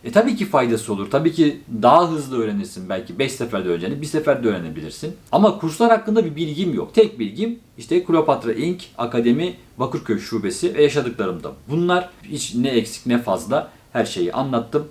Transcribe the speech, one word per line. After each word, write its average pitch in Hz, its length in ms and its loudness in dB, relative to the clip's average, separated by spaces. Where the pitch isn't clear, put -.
e, 127 80 -8
tabii 226 240 4
ki - 100 -2
faydası 117 480 0
olur. 98 180 -4
Tabii 160 220 2
ki 156 280 2
daha 160 300 6
hızlı 131 320 -4
öğrenirsin 98 460 -6
belki. 92 300 -6
Beş 135 120 0
seferde 95 380 -4
öğreneceğini 143 320 -2
bir 151 40 -8
seferde 139 420 0
öğrenebilirsin. 82 680 -6
Ama 202 280 4
kurslar 226 320 2
hakkında 220 340 4
bir 147 100 -6
bilgim 156 380 -2
yok. 101 220 -4
Tek 214 240 6
bilgim 175 400 -4
işte 175 260 0
Kleopatra 139 500 2
Ink 175 300 -4
Akademi 123 580 0
Bakırköy 123 420 -2
Şubesi 104 540 -4
ve 147 100 4
yaşadıklarımda. 110 680 -2
Bunlar 175 400 0
hiç 101 320 -10
ne 123 140 0
eksik 117 360 -2
ne 120 160 2
fazla, 101 500 -2
her 113 120 0
şeyi 87 280 -2
anlattım. 131 580 -2